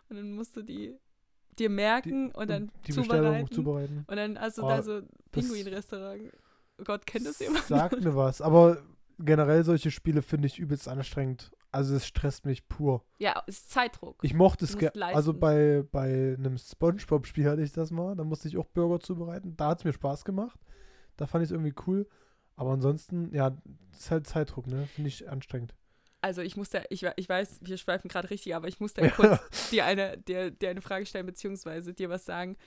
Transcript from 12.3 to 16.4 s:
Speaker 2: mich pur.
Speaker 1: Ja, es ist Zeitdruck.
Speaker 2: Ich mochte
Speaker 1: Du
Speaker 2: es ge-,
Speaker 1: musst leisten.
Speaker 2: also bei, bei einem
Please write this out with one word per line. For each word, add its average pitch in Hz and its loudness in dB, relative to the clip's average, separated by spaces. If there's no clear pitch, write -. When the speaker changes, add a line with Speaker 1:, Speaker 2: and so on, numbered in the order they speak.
Speaker 2:
mich 135 -4
pur. 135 0
Speaker 1:
Ja, - 0
es 190 -8
ist - -10
Zeitdruck. - -2
Speaker 2:
Ich 143 0
mochte 180 8
Speaker 1:
Du - -4
Speaker 2:
es 208 -6
ge-, 202 4
Speaker 1:
musst - -4
leisten. 185 -2
Speaker 2:
also 151 2
bei, 151 6
bei 131 0
einem 131 -2